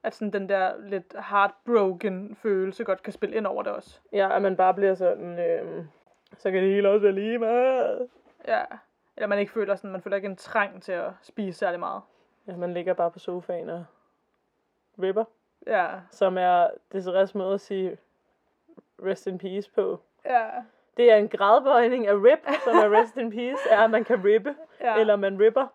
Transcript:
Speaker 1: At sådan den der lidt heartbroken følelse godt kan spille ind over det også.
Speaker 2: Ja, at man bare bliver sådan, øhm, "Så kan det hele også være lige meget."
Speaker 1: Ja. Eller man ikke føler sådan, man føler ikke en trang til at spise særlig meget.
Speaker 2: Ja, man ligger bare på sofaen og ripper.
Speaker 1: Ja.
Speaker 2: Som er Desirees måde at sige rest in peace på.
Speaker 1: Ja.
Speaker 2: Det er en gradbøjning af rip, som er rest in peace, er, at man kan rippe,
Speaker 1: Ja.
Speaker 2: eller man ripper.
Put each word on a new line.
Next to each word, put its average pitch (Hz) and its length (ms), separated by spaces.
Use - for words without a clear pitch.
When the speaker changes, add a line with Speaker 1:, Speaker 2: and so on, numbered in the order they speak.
Speaker 1:
At 214 120
sådan 208 180
den 196 160
der 190 300
lidt 196 360
heartbroken 202 1120
følelse 196 420
godt 190 180
kan 202 100
spille 208 240
ind 220 100
over 208 160
det 208 100
også. - 280
Speaker 2:
Ja, 196 240
at 202 60
man 190 140
bare 185 180
bliver 196 200
sådan, 175 440
øhm, 165 500
"Så 196 120
kan 185 120
det 196 120
hele 202 160
også 208 120
være 202 100
lige 214 260
meget." 247 720
Speaker 1:
Ja. 220 140
Eller 214 100
man 202 120
ikke 202 140
føler 202 220
sådan, 190 180
man 185 100
føler 202 140
ikke 196 120
en 190 80
trang 196 460
til 190 100
at 175 180
spise 190 360
særlig 175 220
meget. 196 220
Speaker 2:
Ja, 180 80
man 180 180
ligger 175 200
bare 170 160
på - 80
sofaen 175 520
og 170 140
ripper. 190 220
Speaker 1:
Ja. 185 200
Speaker 2:
Som 185 280
er 180 300
Desirees 190 420
måde 190 200
at 202 60
sige 190 360
rest 190 220
in 185 120
peace 196 360
på. - 260
Speaker 1:
Ja. 240 200
Speaker 2:
Det 240 160
er 214 40
en 208 120
gradbøjning 240 800
af 202 80
rip, 240 320
som 233 120
er 214 240
rest 226 160
in 233 140
peace, 247 400
er, 208 100
at 226 100
man 220 140
kan 208 200
rippe, 220 300
Speaker 1:
Ja. 233 200
Speaker 2:
eller 214 160
man 196 240
ripper. 220 340